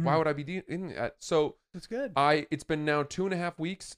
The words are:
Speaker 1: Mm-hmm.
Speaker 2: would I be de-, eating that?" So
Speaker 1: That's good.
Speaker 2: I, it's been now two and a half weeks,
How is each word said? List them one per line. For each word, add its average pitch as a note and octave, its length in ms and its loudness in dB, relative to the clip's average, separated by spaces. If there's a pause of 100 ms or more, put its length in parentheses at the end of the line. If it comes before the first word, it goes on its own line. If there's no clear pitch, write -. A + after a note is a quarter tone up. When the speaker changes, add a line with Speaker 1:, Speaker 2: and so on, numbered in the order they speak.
(120)
Speaker 1:
Mm-hmm. D#3 80 6
Speaker 2:
would D#3 80 2
I D3+ 60 2
be D3 100 -4
de-, F3 140 -6 (120)
eating F3 200 -6
that?" - 300 -4
So D3+ 360 2 (180)
Speaker 1:
That's F3+ 140 -14
good. A#3+ 280 -6
Speaker 2:
I, D3 360 4
it's D3 120 -4
been D#3 220 -2
now D3 180 4
two F#3 220 -4
and F#3+ 80 -2
a F3+ 40 0
half F3 220 -4
weeks, F3 380 -8